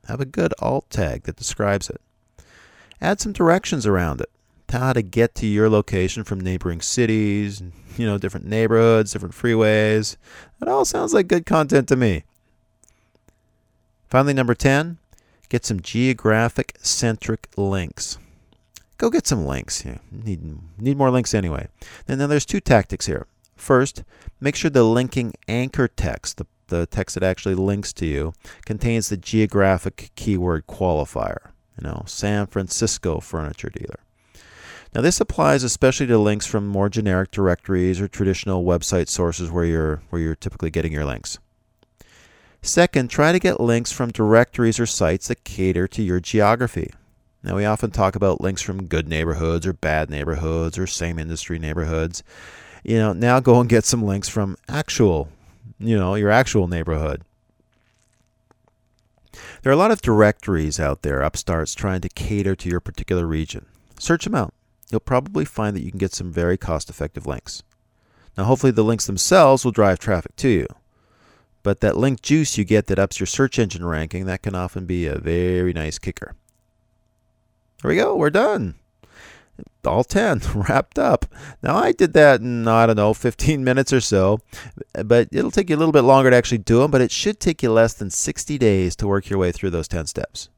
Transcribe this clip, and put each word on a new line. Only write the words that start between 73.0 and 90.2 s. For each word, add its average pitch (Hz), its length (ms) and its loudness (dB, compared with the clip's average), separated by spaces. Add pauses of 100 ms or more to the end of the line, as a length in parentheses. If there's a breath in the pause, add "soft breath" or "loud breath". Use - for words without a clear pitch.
your 95 80 -2
search - 320 0
engine 87 280 -2
ranking, 82 400 -4
that 95 160 -6
can 101 120 -6
often 90 300 -8
be 87 220 -2
a 71 100 -4
very 90 560 0
nice 78 260 -6
kicker. - 360 -12 (1500)
There - 80 -2
we 165 80 2
go, 381 180 2
we're 151 140 2
done. 165 460 0 (1120 loud breath)
All 107 160 2
ten, 190 460 0
<laughs> - 60 -4
wrapped - 440 0
up. - 280 2 (360 loud breath)
Now, 160 140 0
I 226 160 2
did 165 220 2
that 143 260 8
in, 117 260 -2
I 113 200 6
don't 110 100 4
know, 107 180 4
fifteen 135 480 0
minutes 127 300 2
or 127 80 4
so, 101 400 2 (640 loud breath)
but 117 260 4
it'll - 200 0
take 180 200 -2
you 151 60 2
a - 20 -2
little 160 140 2
bit 143 100 8
longer 135 280 8
to 123 60 8
actually 120 220 2
do 113 240 4
'em, 147 80 2
but 135 100 4
it 123 120 2
should - 260 -4
take 165 240 -2
you 120 80 2
less 113 240 4
than 98 160 -8
sixty - 480 -6
days 95 380 2
to 104 100 -4
work 98 240 -2
your 98 80 0
way 90 140 2
through 95 180 -4
those 80 160 -4
ten 80 200 -6
steps. - 520 -10